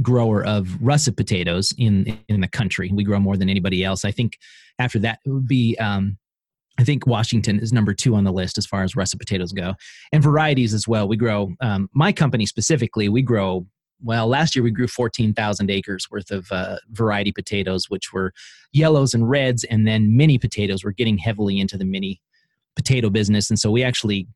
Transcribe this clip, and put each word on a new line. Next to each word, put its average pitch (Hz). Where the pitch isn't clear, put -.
grower 117
of 98
russet 139
potatoes 90
in, 101
in 104
the 90
country. 95
We 101
grow 101
more 98
than 95
anybody 92
else. 95
I 101
think -
after 123
that, 110
it -
would 135
be, 117
um, 101
I 127
think 135
Washington 110
is 110
number 107
two 113
on 101
the 95
list 92
as -
far 98
as 92
russet 95
potatoes 90
go, 92
and 147
varieties 143
as 104
well. 107
We 110
grow, 104
um, 98
my 170
company 127
specifically, 113
we 117
grow, 95
well, 113
last 143
year 127
we 120
grew 117
fourteen 110
thousand 101
acres 98
worth 101
of, 95
uh, 92
variety 104
potatoes, 92
which 98
were 95
yellows 147
and 117
reds, 131
and 110
then 110
mini 143
potatoes. 101
We're 104
getting 110
heavily 101
into 98
the 95
mini 95
potato 123
business. 104
And 107
so 107
we 120
actually 107